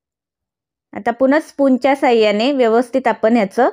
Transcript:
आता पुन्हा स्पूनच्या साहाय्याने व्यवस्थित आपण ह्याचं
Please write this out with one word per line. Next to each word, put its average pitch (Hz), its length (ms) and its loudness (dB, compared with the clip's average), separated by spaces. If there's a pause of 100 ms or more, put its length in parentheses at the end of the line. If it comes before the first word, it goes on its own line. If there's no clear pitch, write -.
(920)
आता 214 180 -8
पुन्हा 269 300 0
स्पूनच्या 269 560 0
साहाय्याने 233 560 0
व्यवस्थित 254 560 0
आपण 220 280 0
ह्याचं 233 360 0